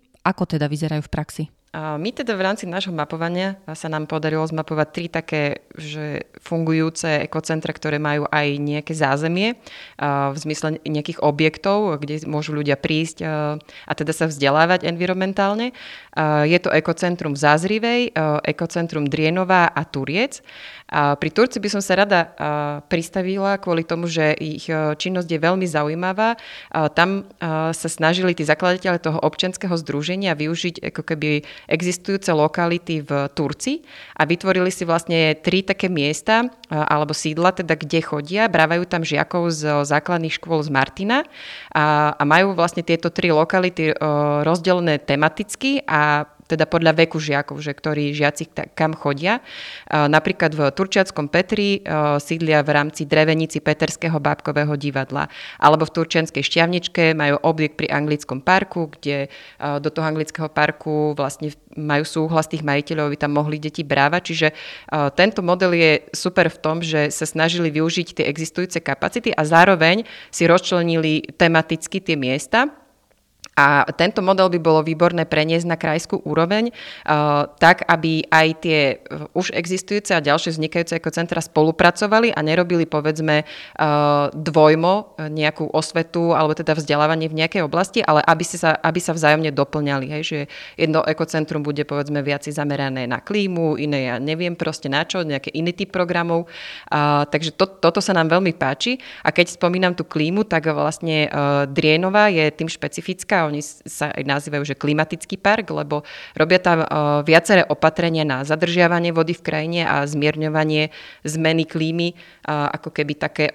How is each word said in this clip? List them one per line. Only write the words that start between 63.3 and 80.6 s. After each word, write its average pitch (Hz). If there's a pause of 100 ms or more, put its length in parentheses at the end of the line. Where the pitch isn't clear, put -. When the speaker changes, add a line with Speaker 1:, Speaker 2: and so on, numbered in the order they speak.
Speaker 2:
mohli 151
deti 151
brávať. 143
Čiže, 160
e, 151 (640)
tento 202
model 180
je 160
super -
v -
tom, 160
že 156
sa -
snažili 165
využiť 165
tie -
existujúce 160
kapacity 190
a 156
zároveň 170 (240)
si 165
rozčlenili 165
tematicky 165
tie 165
miesta. 147 (840)
A 143
tento 208
model 185
by 175
bolo 160
výborné 165
preniesť 165
na 165
krajskú 165
úroveň, 180
e, 233 (840)
tak, -
aby 160
aj 160 (140)
tie, 151
e, 147
už 180
existujúce 185
a 165
ďalšie 156
vznikajúce 160